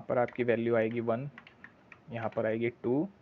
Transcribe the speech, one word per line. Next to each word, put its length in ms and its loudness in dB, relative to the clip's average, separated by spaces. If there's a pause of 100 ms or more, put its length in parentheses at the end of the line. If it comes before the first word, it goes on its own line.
पर 80 2
आपकी 260 0
value 320 2
आएगी 260 2
वन, 280 -2 (840)
यहाँ 180 -4
पर 160 -2
आएगी 240 0 (140)
टू, 240 2 (140)